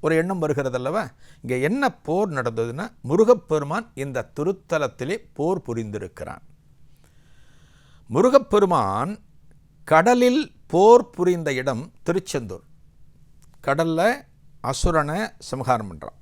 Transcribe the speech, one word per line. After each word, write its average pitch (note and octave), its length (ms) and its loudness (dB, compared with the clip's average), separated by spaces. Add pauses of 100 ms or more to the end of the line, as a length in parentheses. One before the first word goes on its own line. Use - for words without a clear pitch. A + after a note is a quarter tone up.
ஒரு D#3 160 0
எண்ணம் F3+ 220 -2
வருகிறது C#3+ 380 -2
அல்லவா? B2+ 340 -4 (320)
இங்க B2 140 -4
என்ன G#3+ 360 0
போர் F#3 380 -4
நடந்ததுன்னா, A#2+ 580 -4 (120)
முருகப்பெருமான் F3 920 2
இந்த C3 460 -8
திருத்தலத்திலே D#3+ 800 -4 (140)
போர் E3+ 340 -4
புரிந்திருக்கிறான். G#2+ 760 -10 (1600)
முருகப்பெருமான் F3+ 1120 2 (680)
கடலில் B3 680 4 (140)
போர் A3 440 6
புரிந்த F3 420 -2
இடம் C3 400 -4 (100)
திருச்செந்தூர். C3+ 600 -6 (1000)
கடல்ல E3 680 0 (340)
அசுரனை D#3+ 760 -2
சம்ஹாரம் A#2 560 -4
பண்றான் - 280 -16